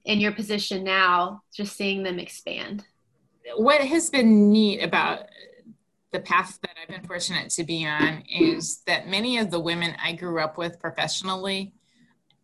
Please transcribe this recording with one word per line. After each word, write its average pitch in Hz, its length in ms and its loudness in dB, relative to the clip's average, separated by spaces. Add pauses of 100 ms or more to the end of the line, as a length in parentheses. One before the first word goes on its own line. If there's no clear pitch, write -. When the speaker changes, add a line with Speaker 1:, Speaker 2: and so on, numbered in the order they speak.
Speaker 1:
in 208 140 2
your 208 140 2
position 208 500 -4
now, 190 580 2 (140)
just 202 220 -8
seeing 196 260 -2
them 180 160 -4
expand. - 680 -10 (680)
Speaker 2:
What 277 260 6
has 294 300 2
been 214 400 8
neat 214 300 4
about 165 460 0 (840)
the 180 80 -4
path 180 440 -2
that 180 100 -12 (100)
I've 160 60 -18
been 180 180 -14
fortunate 175 440 -6
to - 120 -4
be 160 240 -4
on 151 420 -2
is 160 500 0 (100)
that 165 180 0
many 220 320 -2
of 208 140 -2
the 170 80 -2
women 170 420 -4
I 165 120 -4
grew 170 260 -6
up 156 180 -4
with 170 220 -8
professionally 190 920 -6 (680)